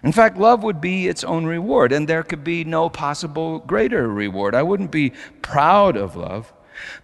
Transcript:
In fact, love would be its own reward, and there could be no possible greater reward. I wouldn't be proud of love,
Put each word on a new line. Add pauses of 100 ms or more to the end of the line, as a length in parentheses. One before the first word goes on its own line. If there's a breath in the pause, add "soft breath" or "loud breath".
In
fact,
love
would
be
its
own
reward,
and
there
could
be
no
possible
greater
reward.
I
wouldn't
be (300 loud breath)
proud
of
love, (500 loud breath)